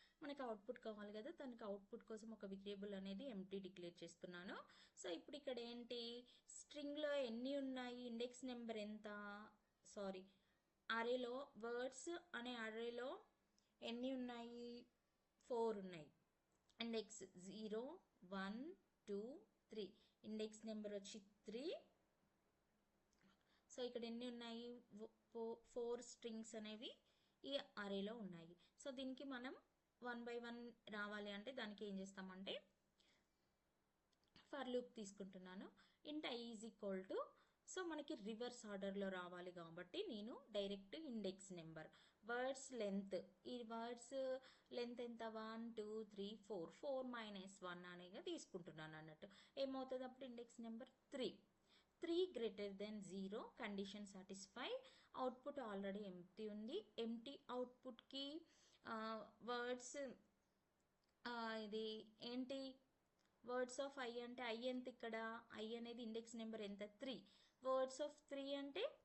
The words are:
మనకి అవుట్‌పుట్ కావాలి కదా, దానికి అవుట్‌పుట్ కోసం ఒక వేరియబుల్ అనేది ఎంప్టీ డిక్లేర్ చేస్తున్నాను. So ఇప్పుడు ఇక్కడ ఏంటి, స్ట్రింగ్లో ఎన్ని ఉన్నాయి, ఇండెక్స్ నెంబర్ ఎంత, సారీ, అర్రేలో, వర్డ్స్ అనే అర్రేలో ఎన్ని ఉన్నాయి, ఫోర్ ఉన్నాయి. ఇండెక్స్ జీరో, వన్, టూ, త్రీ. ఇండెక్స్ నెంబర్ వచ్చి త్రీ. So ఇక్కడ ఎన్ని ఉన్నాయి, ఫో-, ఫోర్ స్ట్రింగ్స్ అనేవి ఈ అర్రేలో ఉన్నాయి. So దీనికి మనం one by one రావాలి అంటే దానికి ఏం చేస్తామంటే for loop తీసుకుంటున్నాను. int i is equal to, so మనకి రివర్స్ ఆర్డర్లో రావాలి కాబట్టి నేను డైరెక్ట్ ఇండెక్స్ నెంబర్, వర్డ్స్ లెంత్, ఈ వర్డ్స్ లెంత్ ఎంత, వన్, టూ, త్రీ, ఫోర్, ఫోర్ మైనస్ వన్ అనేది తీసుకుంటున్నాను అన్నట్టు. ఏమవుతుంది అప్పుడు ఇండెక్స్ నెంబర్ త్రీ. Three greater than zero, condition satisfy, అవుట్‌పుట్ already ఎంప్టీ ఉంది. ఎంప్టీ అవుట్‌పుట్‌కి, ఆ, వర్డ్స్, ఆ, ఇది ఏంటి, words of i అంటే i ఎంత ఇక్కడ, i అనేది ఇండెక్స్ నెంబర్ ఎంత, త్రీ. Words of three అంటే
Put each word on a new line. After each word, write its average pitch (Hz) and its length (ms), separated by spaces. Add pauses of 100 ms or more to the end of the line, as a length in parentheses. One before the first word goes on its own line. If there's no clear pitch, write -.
(220)
మనకి 285 220
అవుట్‌పుట్ 233 360
కావాలి 208 340
కదా, 214 180
దానికి 247 320
అవుట్‌పుట్ 202 400
కోసం 220 280
ఒక 214 140
వేరియబుల్ 196 480
అనేది 196 340
ఎంప్టీ 196 320
డిక్లేర్ 175 380
చేస్తున్నాను. 180 580 (440)
So - 100
ఇప్పుడు 311 280
ఇక్కడ 262 220
ఏంటి, 240 420 (480)
స్ట్రింగ్లో 294 600 (100)
ఎన్ని 247 340
ఉన్నాయి, 254 500
ఇండెక్స్ 240 400
నెంబర్ 240 320
ఎంత, 214 300 (800)
సారీ, 190 360 (680)
అర్రేలో, 240 440 (240)
వర్డ్స్ 240 520 (240)
అనే 240 220
అర్రేలో 233 540 (720)
ఎన్ని 240 320
ఉన్నాయి, 240 540 (840)
ఫోర్ 226 280
ఉన్నాయి. 180 300 (720)
ఇండెక్స్ 226 440 (200)
జీరో, 214 400 (460)
వన్, 196 320 (460)
టూ, 202 120 (480)
త్రీ. 214 180 (380)
ఇండెక్స్ 214 420
నెంబర్ 214 280
వచ్చి 202 260 (220)
త్రీ. 226 220 (2000)
So 262 100
ఇక్కడ 240 240
ఎన్ని 233 220
ఉన్నాయి, 240 380 (600)
ఫో-, 226 400
ఫోర్ 240 380
స్ట్రింగ్స్ 226 520
అనేవి 214 360 (520)
ఈ 277 100 (240)
అర్రేలో 202 400
ఉన్నాయి. 175 380 (220)
So - 140
దీనికి 262 340
మనం 269 280 (480)
one 240 220
by 240 160
one 233 180 (320)
రావాలి 208 420
అంటే 208 220
దానికి 220 320
ఏం 196 120
చేస్తామంటే 190 560 (1900)
for 277 200
loop 247 280
తీసుకుంటున్నాను. 196 760 (380)
int 302 200
i 254 180
is 226 200
equal 202 400
to, 302 140 (500)
so - 160
మనకి 311 380
రివర్స్ 226 440
ఆర్డర్లో 196 440
రావాలి 180 420
కాబట్టి 175 540
నేను 226 280 (180)
డైరెక్ట్ 202 500
ఇండెక్స్ 208 520
నెంబర్, 160 360 (340)
వర్డ్స్ 254 500
లెంత్, 196 440 (280)
ఈ 247 120 (100)
వర్డ్స్ 233 460 (580)
లెంత్ 240 300
ఎంత, 233 300
వన్, 220 420
టూ, 214 140 (180)
త్రీ, 202 220 (120)
ఫోర్, 170 340
ఫోర్ 262 340
మైనస్ 208 540
వన్ 180 240
అనేది 180 380
తీసుకుంటున్నాను 160 760
అన్నట్టు. 156 300 (300)
ఏమవుతుంది 262 480
అప్పుడు 254 220
ఇండెక్స్ 240 340
నెంబర్ 226 300 (160)
త్రీ. 254 220 (760)
Three 339 240
greater 208 460
than 208 280
zero, 190 400 (140)
condition 202 500
satisfy, 196 640 (460)
అవుట్‌పుట్ 262 460
already 202 440
ఎంప్టీ 180 440
ఉంది. 214 280 (200)
ఎంప్టీ 233 360 (160)
అవుట్‌పుట్‌కి, 247 760 (600)
ఆ, 226 100 (500)
వర్డ్స్, 247 540 (1300)
ఆ, 240 80 (260)
ఇది 220 260 (380)
ఏంటి, 254 360 (840)
words 247 340
of 277 200
i 240 140 (100)
అంటే 240 240
i 226 200
ఎంత 254 220
ఇక్కడ, 233 280 (380)
i 214 220
అనేది 233 280
ఇండెక్స్ 226 320
నెంబర్ 220 260
ఎంత, 202 220 (120)
త్రీ. 262 200 (480)
Words 262 360
of 294 140 (120)
three 277 280
అంటే 285 300 (220)